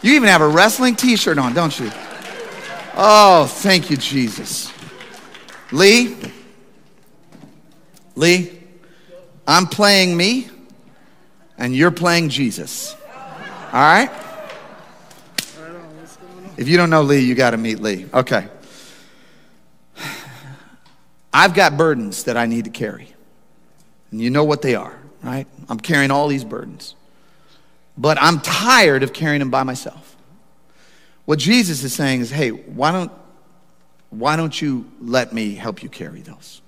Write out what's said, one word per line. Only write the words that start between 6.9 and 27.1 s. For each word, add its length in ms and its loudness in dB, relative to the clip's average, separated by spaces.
Lee, 440 0
I'm 180 4
playing 500 2
me, 320 -2
and 180 -4
you're 140 2
playing 400 0
Jesus. 680 -6
All 80 2
right? 300 4
If 120 -8
you 100 2
don't 140 2
know 100 4
Lee, 200 2
you 120 0
gotta 240 0
meet 220 -4
Lee. 340 -6
Okay. 340 -2
I've 220 6
got 220 4
burdens 480 -2
that 120 -2
I 80 0
need 200 -4
to 40 -12
carry. 420 -12
And 100 -8
you 80 -2
know 140 2
what 180 0
they 140 0
are, 200 -10
right? 240 -10
I'm 120 -8
carrying 320 0
all 160 0
these 160 -4
burdens. 500 -14